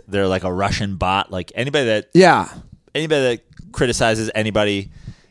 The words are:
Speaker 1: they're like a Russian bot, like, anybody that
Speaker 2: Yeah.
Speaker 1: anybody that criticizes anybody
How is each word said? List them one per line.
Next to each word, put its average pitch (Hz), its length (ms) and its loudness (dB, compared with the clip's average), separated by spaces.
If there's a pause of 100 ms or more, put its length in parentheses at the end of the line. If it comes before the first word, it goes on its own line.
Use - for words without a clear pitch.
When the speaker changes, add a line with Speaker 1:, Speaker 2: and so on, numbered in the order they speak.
Speaker 1:
they're 98 200 0
like 92 180 0
a 92 80 -2
Russian 98 420 -4
bot, 95 360 -2
like, 92 240 -8
anybody 139 320 -2
that 107 260 0
Speaker 2:
Yeah. 160 340 6 (480)
Speaker 1:
anybody 151 260 0 (140)
that - 380 -20
criticizes 113 600 0
anybody 104 580 -2 (400)